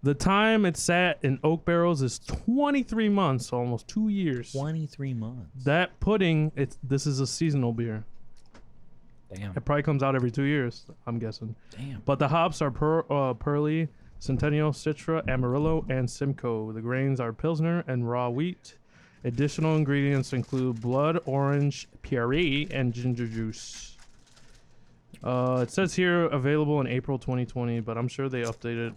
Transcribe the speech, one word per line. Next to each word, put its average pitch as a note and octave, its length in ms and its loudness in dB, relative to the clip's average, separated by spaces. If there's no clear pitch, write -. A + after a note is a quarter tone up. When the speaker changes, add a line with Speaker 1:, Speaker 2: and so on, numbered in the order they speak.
Speaker 1:
The C#3+ 140 2
time G#3 500 4
it F3 120 2
sat F3 460 2
in C3+ 200 0
oak D#3+ 220 2
barrels E3+ 380 2
is B2 180 -2
twenty-three B3+ 880 0
months, E3+ 400 2
so B2 100 -2
almost A#2+ 300 -2
two G#3+ 200 0
years. E3 440 -2
Speaker 2:
Twenty-three C#3+ 640 -4
months. A#2+ 500 -10
Speaker 1:
That E3 360 2
pudding, E3 540 4
it's, C#3 300 -4
this C3+ 220 0
is C#3 140 0
a C3+ 60 2
seasonal C3 460 0
beer. A2+ 320 -4
Speaker 2:
Damn. F#2+ 220 -8
Speaker 1:
It A#2 80 -6
probably C#3+ 180 2
comes C#3+ 220 2
out C3+ 100 2
every B2 160 2
two C#3 140 0
years, C#3 400 0
I'm A#2 120 -4
guessing. A2 360 -8
Speaker 2:
Damn. B2+ 280 -10
Speaker 1:
But C#3 160 4
the C#3+ 80 4
hops E3 340 2
are C#3+ 80 2
per-, D3+ 400 2
uh, C#3 240 2
Pearly, D3+ 540 0
Centennial, D3 500 2
Citra, D#3 580 -2
Amarillo, C3+ 600 2
and B2+ 180 0
Simcoe. A#2+ 640 -4
The A2 80 -8
grains C3 400 0
are A#2 120 -2
Pilsner E3 560 0
and B2 200 0
raw B2 220 0
wheat. D#3+ 460 -4
Additional D3 520 2
ingredients C#3 560 2
include B2+ 480 -2
blood C#3 460 0
orange C#3 640 0
puree C#3 680 0
and B2+ 240 0
ginger A#2+ 320 -2
juice. - 680 -8
Uh, B2+ 400 0
it A#2 80 -2
says F#3+ 240 0
here F3 320 4
available D3 540 2
in B2+ 60 0
April B2+ 320 -2
twenty B2 260 -2
twenty, A#2+ 360 -4
but A2+ 180 -6
I'm B2 100 -2
sure C3+ 200 -4
they B2+ 140 -2
updated A#2 540 -4